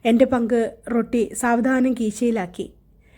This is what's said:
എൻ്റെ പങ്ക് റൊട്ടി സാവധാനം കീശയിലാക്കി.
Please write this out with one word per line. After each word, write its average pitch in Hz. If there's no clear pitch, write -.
എൻ്റെ 233
പങ്ക് 240
റൊട്ടി 233
സാവധാനം 254
കീശയിലാക്കി. 214